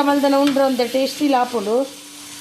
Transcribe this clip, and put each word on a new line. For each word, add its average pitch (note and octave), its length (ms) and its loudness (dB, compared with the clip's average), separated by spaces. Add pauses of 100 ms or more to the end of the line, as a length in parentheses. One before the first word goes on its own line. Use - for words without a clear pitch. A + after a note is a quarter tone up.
ಮಲ್ದನ C#4 360 2
ಉಂಡ್ರೆ C#4 260 2
ಒಂತೆ B3 240 0
ಟೇಸ್ಟ್ C4 360 -2
ಇಲ್ಲ C#4 120 4
ಆಪುಂಡು. A#3+ 560 0 (500)